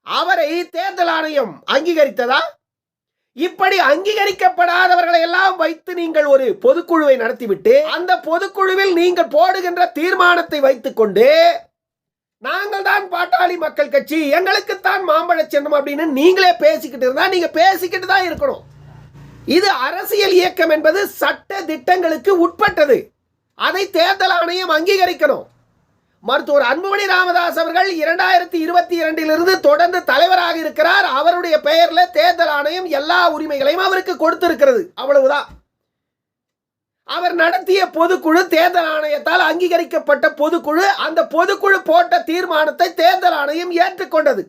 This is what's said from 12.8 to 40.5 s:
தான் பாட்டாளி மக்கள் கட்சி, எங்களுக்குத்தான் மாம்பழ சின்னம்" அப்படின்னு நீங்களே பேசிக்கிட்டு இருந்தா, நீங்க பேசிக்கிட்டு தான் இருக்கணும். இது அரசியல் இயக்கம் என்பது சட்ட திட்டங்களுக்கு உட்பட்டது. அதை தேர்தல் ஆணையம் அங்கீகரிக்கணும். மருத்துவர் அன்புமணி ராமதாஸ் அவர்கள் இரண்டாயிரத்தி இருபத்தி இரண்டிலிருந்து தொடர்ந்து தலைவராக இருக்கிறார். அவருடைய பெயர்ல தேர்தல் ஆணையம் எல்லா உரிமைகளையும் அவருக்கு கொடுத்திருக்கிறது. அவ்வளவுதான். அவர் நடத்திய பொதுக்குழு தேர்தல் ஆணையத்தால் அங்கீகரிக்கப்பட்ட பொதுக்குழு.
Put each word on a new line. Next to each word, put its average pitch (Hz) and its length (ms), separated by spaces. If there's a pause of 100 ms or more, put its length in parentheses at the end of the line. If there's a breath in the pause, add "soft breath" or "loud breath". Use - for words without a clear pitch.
தான் 392 300
பாட்டாளி 359 460
மக்கள் 302 320
கட்சி, 285 440
எங்களுக்குத்தான் 381 720
மாம்பழ 330 440
சின்னம்" 294 260
அப்படின்னு 285 320
நீங்களே 349 480
பேசிக்கிட்டு 294 520
இருந்தா, 294 220
நீங்க 359 200
பேசிக்கிட்டு 370 600
தான் 370 220
இருக்கணும். 190 320 (840)
இது 370 240
அரசியல் 370 640
இயக்கம் 359 380
என்பது 311 380
சட்ட 339 560
திட்டங்களுக்கு 330 760
உட்பட்டது. 339 720 (440)
அதை 339 340
தேர்தல் 381 400
ஆணையம் 349 400
அங்கீகரிக்கணும். 330 760 (760)
மருத்துவர் 285 400
அன்புமணி 381 440
ராமதாஸ் 349 520
அவர்கள் 339 400
இரண்டாயிரத்தி 349 560
இருபத்தி 349 480
இரண்டிலிருந்து 320 580
தொடர்ந்து 339 440
தலைவராக 339 540
இருக்கிறார். 339 480
அவருடைய 320 520
பெயர்ல 330 540
தேர்தல் 339 360
ஆணையம் 302 380
எல்லா 330 440
உரிமைகளையும் 302 520
அவருக்கு 381 340
கொடுத்திருக்கிறது. 277 800
அவ்வளவுதான். 269 520 (1600)
அவர் 349 300
நடத்திய 370 520
பொதுக்குழு 349 600
தேர்தல் 339 400
ஆணையத்தால் 311 640
அங்கீகரிக்கப்பட்ட 330 760
பொதுக்குழு. 320 560